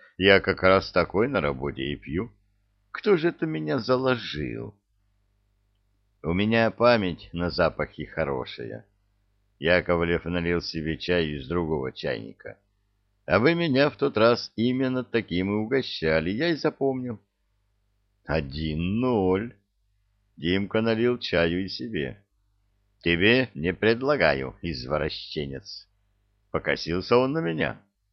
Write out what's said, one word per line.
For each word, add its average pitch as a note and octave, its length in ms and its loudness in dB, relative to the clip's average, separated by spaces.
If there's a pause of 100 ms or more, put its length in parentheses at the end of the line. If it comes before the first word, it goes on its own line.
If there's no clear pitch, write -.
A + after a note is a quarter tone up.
(160)
я G2 240 8
как F#2 220 -2
раз F#2 300 4
такой F2+ 360 0
на B2 120 -2
работе C#2 420 -4
и C#2+ 140 -4
пью. E2+ 340 -6 (600)
Кто - 260 2
же D3+ 120 0
это - 180 -4
меня D#3 320 -2
заложил?» G2+ 960 -2 (1500)
«У D#2+ 80 -2
меня A2 380 2
память G#2+ 640 2
на E2+ 180 -2
запахи D#2 540 -2
хорошая». B1+ 800 -6 (720)
Яковлев E2+ 680 0
налил E2+ 360 -2
себе D#2+ 360 -6
чай F2 300 0
из C#2+ 220 -8
другого D#2 420 -2
чайника. A1 680 -10 (680)
«А F2 140 4
вы D#3+ 140 4
меня D3 360 2
в - 60 -18
тот C#3 200 -2
раз A#2 380 4
именно B2+ 480 0
таким G2 480 -2
и G#2 40 0
угощали, G2 760 0
я C#3+ 200 -2
и D#3+ 40 0
запомнил». C3 640 -4 (1040)
Один D#2 760 -2
ноль. A2 560 2 (800)
Димка F#2+ 440 0
налил A2+ 380 2
чаю F2 460 0
и F#2 40 -8
себе. F2+ 540 -8 (800)
«Тебе G2+ 520 4
не E2 200 -2
предлагаю, G#2 880 2
извращенец». C#2+ 1300 -6 (640)
Покосился E2 640 0
он C3 160 4
на D#3+ 80 -2
меня. D#3 400 -4 (320)